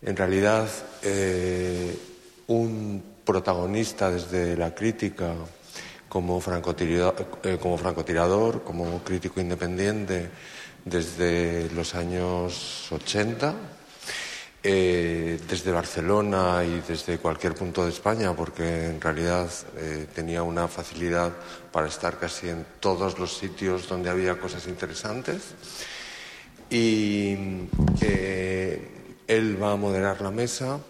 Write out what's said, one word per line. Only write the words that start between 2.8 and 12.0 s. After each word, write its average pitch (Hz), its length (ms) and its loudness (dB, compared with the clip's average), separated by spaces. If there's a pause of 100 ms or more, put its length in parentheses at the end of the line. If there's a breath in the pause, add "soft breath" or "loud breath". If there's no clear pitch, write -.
protagonista 95 880 2
desde 87 460 0
la 85 180 0
crítica 101 580 -2 (760 loud breath)
como 90 320 2
francotira-, 87 760 2 (260)
eh, 92 160 0
como 87 200 0
francotirador, 90 880 2
como 85 360 -2
crítico 92 380 -2
independiente 90 920 0 (540 loud breath)
desde 85 880 2
los 82 240 -2
años 90 960 -2